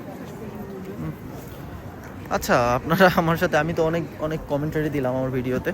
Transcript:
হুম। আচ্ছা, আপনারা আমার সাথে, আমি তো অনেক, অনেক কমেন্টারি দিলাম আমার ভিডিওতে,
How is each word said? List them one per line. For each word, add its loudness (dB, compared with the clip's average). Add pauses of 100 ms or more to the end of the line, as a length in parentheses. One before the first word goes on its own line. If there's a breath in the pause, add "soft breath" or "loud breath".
(1000)
হুম। -6 (1160)
আচ্ছা, 4
আপনারা 6
আমার 4
সাথে, 2
আমি 2
তো 2
অনেক, 0 (160)
অনেক -2 (100)
কমেন্টারি 0
দিলাম 0
আমার 0
ভিডিওতে, -2